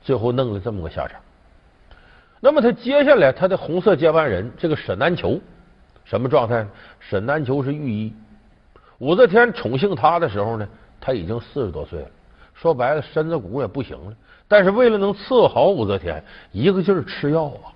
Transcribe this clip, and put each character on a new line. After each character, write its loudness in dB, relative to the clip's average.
最 -2
后 -2
弄 -2
了 -6
这 -8
么 -8
个 -10
下 -8
场。 -18
那 4
么 2
他 4
接 0
下 6
来 6
他 -2
的 0
红 -4
色 4
接 2
班 2
人 -4
这 -4
个 0
沈 -6
南 0
求 -2
什 -4
么 -2
状 2
态 -2
呢？ -10
沈 -4
南 -2
求 -2
是 -4
御 -6
医， -6
武 -2
则 6
天 4
宠 -6
幸 0
他 2
的 0
时 -4
候 -4
呢， -8
他 -4
已 -4
经 -6
四 -8
十 -6
多 -8
岁 -12
了， -14
说 0
白 0
了 -4
身 -4
子 -4
骨 -8
也 -4
不 -6
行 -12
了。 -16
但 6
是 4
为 4
了 0
能 0
伺 -12
候 6
好 2
武 0
则 -2
天， -8
一 2
个 0
劲 2
儿 -2
吃 -6
药 0
啊 -16